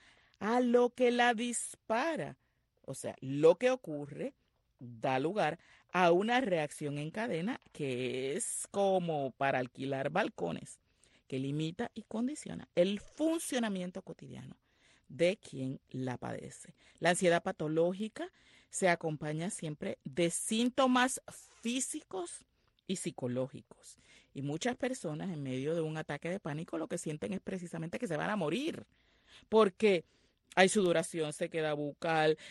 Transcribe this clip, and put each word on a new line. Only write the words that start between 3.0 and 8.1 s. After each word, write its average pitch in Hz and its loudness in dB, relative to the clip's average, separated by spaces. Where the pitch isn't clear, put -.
lo 147 6
que 247 2
ocurre 147 -6
da 123 -2
lugar 165 0
a 175 6
una 220 4
reacción 151 -2
en 151 -6
cadena 214 -4
que 127 -2